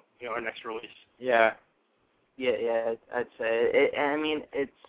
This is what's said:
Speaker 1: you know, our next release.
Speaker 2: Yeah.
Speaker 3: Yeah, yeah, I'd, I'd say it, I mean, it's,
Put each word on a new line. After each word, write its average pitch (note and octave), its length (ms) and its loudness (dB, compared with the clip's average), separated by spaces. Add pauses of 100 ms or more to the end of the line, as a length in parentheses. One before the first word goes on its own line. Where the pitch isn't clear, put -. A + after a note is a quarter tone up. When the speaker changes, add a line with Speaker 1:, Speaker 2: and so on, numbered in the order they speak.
(220)
Speaker 1:
you B2 60 -10
know, A2 60 -6
our A#2 60 -4
next A2 240 -8
release. A2+ 220 -10 (340)
Speaker 2:
Yeah. A#2 360 4 (840)
Speaker 3:
Yeah, B2+ 200 0
yeah, A2+ 300 0
I'd, A2+ 120 -2 (140)
I'd A#2+ 140 -4 (100)
say A2+ 360 2
it, C#3 260 2
I C#3+ 160 0
mean, D#3 280 -2 (100)
it's, C3+ 180 -4 (160)